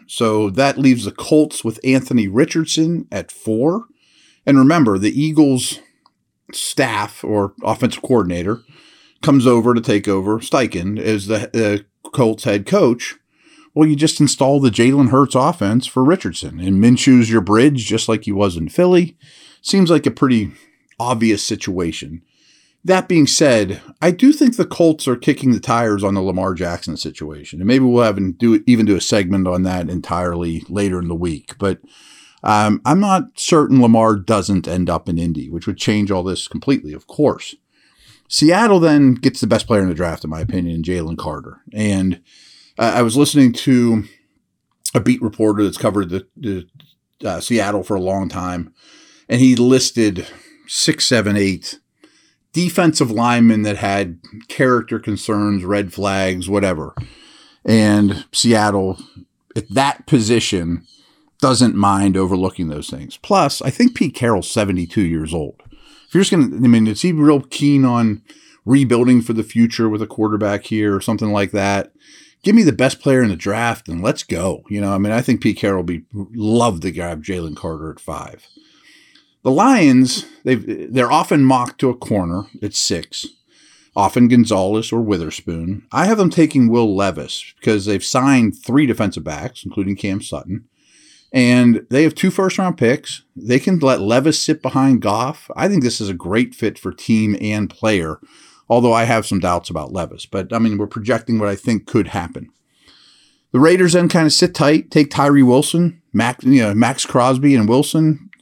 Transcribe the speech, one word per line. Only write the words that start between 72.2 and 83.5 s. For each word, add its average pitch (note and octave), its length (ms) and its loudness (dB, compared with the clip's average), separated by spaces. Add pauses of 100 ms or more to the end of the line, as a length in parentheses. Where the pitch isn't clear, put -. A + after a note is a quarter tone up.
Give G#3 100 2
me A#3 80 6
the D#3 100 4
best C3 280 -2
player C3 240 2
in A2 60 2
the F#2 60 -2
draft G#2+ 540 -6
and E2+ 140 -8
let's - 180 -2
go. F2 480 -6
You G#2 100 -6
know, G2+ 140 -2
I F#2+ 60 -2
mean, G#2 120 -2
I A2+ 100 -2
think A#2+ 200 -2
Pete G#2+ 160 -2
Carroll G2 220 -2
would E2+ 80 -6
be, E2+ 160 -6 (100)
love G#2+ 680 -2
to F#2+ 100 -6
grab D#2+ 320 -10
Jalen E2+ 320 -8
Carter D#2+ 340 -10
at D2 100 -16
five. - 480 -14 (960)
The B2+ 80 0
Lions, D3 720 4 (200)
they've, G#2+ 480 -4
they're B2 180 0
often D#3+ 320 2
mocked B2+ 360 2
to C3+ 100 0
a A#2+ 80 -4
corner F#2 460 -4 (180)
at G#2 120 -8
six, - 520 -6 (680)